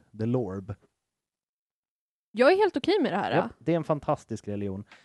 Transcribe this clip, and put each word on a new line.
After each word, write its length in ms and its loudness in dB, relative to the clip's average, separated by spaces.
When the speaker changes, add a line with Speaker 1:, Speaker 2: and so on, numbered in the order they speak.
Speaker 1:
the 60 -4
lorb. 500 -4
Speaker 2:
Jag 160 6
är 40 6
helt 220 2
okej 240 0
med 100 0
det 60 -2
här, 140 -2
Speaker 1:
Ja, 60 2
Speaker 2:
ja. 120 0
Speaker 1:
det 120 -2
är 40 2
en 80 0
fantastisk 640 -4
religion. 360 -6